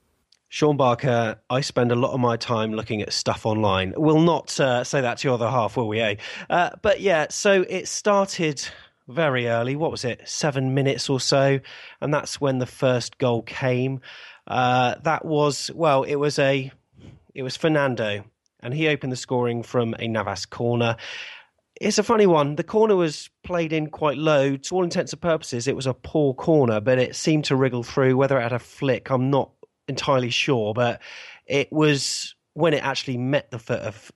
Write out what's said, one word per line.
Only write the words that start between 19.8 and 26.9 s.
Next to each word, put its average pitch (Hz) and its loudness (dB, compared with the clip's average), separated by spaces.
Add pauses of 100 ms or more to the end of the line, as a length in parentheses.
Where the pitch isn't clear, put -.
a 117 -6
Navas 101 -4
corner. 117 0 (840)
It's 208 0
a 208 2
funny 214 4
one. 151 4
The 160 -4
corner 214 2
was 165 -2 (120)
played 170 -4
in 156 -2
quite 147 -2
low. 139 2
To 139 -8
all 185 2
intents 170 -2
and 151 -12
purposes, 156 -2
it 135 0
was 135 -4
a 127 0
poor 143 0
corner, 127 4
but 127 2